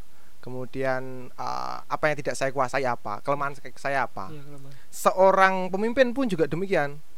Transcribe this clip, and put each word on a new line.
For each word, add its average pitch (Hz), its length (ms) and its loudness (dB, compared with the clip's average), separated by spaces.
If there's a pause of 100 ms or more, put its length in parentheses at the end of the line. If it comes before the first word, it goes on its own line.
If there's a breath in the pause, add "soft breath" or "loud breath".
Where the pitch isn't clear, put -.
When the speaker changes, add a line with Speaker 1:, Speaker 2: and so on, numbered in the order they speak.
(400 soft breath)
Speaker 1:
kemudian, 127 880 -2
eh, 123 520 -4
apa - 240 -2
yang 151 120 2
tidak 139 180 -2
saya 135 160 0
kuasai 127 340 0
apa, 110 340 -2
kelemahan 143 340 -2
se-, - 240 -6
saya 139 260 0
apa. 98 260 -4
Speaker 2:
Iya, 156 120 -6
kelemahan. 139 340 -6 (140)
Speaker 1:
Seorang 190 640 6 (160)
pemimpin 233 420 2
pun 262 160 0
juga 170 180 2
demikian. 156 540 0 (180)